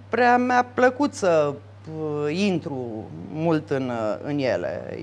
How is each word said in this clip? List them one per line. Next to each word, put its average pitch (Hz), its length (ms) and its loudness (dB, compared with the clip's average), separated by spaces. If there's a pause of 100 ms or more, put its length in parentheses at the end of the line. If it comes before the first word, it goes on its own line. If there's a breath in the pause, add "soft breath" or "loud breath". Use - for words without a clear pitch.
prea 240 300 4
mi-a 247 360 2
plăcut 254 400 2
să, 156 380 2 (480)
uh, 147 380 -2
intru 135 680 -2 (280)
mult 156 380 0
în, 131 180 -2
uh, 110 340 -2
în 147 160 -4
ele. 87 640 -2